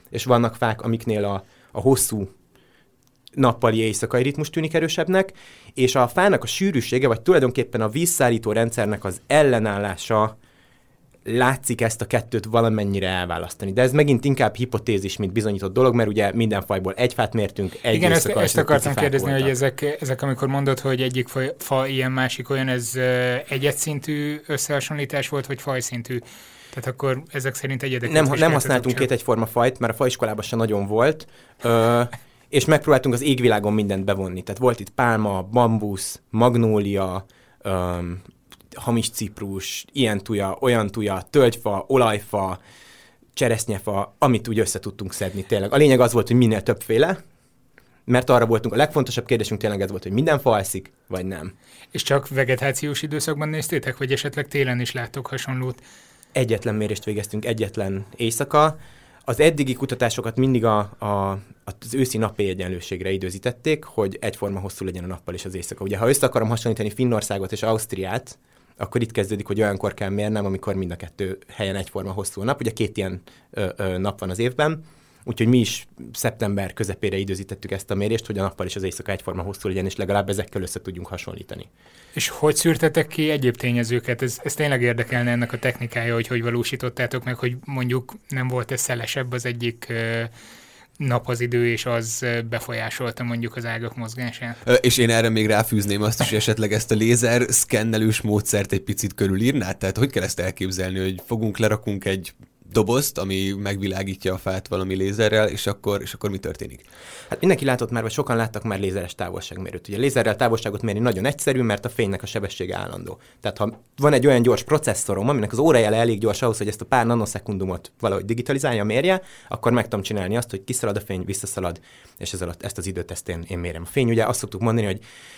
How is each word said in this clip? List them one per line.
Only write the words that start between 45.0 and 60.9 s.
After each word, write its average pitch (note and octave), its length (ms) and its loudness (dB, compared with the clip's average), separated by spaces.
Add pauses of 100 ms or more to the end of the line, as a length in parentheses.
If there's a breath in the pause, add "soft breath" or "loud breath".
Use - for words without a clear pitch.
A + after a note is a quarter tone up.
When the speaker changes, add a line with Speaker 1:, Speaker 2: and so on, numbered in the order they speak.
Speaker 1:
szedni, F#2+ 320 -6
tényleg. G2+ 280 0
A C#3 40 2
lényeg C#3 240 8
az A#2+ 120 6
volt, A2+ 140 2
hogy A#2 100 4
minél A2 260 6
többféle, B2 560 2 (880 soft breath)
mert B2 260 2
arra A#2 160 8
voltunk, A2+ 280 2
a - 20 2
legfontosabb C3+ 500 2
kérdésünk A2 340 0
tényleg G#2 200 -2
ez F#2+ 100 -2
volt, G2 120 -8
hogy F#2 100 -6
minden C#3+ 260 4
fa B2+ 120 2
alszik, G2 420 -2 (160)
vagy F#2 180 -6
nem. F#2 260 -8 (380 loud breath)
Speaker 2:
És - 120 -4
csak - 260 2
vegetációs C3+ 760 0
időszakban D3+ 460 -4
néztétek, D3+ 480 -4
vagy C3 160 -2
esetleg C#3 360 -2
télen B2+ 320 0
is A#2+ 120 -4
láttok B2+ 340 -8
hasonlót? B2+ 540 -6 (520 loud breath)
Speaker 1:
Egyetlen A2+ 420 0
mérést G#2+ 300 -2
végeztünk, G#2+ 400 -4
egyetlen G2+ 600 -2 (120)
éjszaka. D3 640 2 (460 loud breath)
Az B2 160 -2
eddigi D3 340 4
kutatásokat A#2+ 640 -2
mindig C3 280 4
a, G#2+ 140 6
a, G2+ 600 -2 (260)